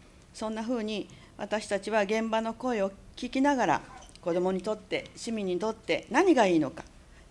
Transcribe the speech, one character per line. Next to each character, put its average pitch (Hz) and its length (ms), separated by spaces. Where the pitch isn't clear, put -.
そ 220 160
ん 220 60
な 220 80
ふ 226 80
う 240 120
に、 214 240
私 208 300
た 202 120
ち 202 120
は 220 100
現 220 280
場 220 120
の 226 120
声 233 280
を 190 100
聞 240 140
き 262 120
な 285 140
が 240 100
ら、 147 160
子 170 120
ど 175 80
も 185 100
に 185 100
と 208 120
っ 214 40
て、 - 380
市 - 160
民 214 140
に 180 140
と 214 100
っ 220 60
て - 340
何 349 240
が 240 140
い 175 100
い - 20
の 139 120
か、 - 120